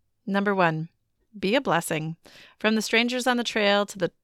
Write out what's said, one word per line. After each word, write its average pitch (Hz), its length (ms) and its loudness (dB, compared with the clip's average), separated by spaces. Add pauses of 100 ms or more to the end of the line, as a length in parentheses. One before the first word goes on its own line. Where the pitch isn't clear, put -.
(260)
Number 202 280 0
one, 165 340 0 (500)
be 196 160 0
a 285 60 2
blessing. 165 560 -2 (420)
From 220 160 0
the 220 80 0
strangers 240 460 0
on 247 80 2
the 240 80 -2
trail 202 420 2
to - 100 -14
the 190 140 -2 (140)